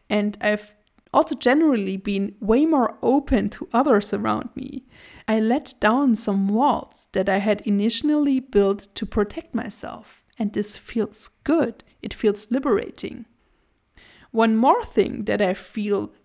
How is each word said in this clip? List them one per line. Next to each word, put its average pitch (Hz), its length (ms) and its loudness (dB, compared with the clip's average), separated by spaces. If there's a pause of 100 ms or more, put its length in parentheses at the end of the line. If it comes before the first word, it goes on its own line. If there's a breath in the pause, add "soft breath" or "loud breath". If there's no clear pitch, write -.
and 208 320 -2
I've 208 320 -2 (400)
also 311 200 2
generally 247 640 2
been 196 460 -4
way 226 240 2
more 294 360 0
open 247 500 2
to - 200 -12
others 233 420 2
around 208 400 -4
me. - 320 -12 (440 loud breath)
I 220 100 2
let 220 400 0
down 240 360 4
some 196 340 0
walls 233 640 0
that 190 160 0
I 190 80 2
had 202 240 0
initially 262 800 0
built 202 540 0
to - 100 -8
protect 202 500 -4
myself, - 680 -10 (120)
and 208 140 -4
this 208 240 -4
feels - 540 -6 (160)
good. 277 400 0 (160)
It - 120 -12
feels - 380 -2
liberating. - 760 -4 (1040 soft breath)
One 220 260 2
more 277 260 4
thing - 400 -2
that 208 180 -2
I 185 120 2
feel 202 580 -4 (140)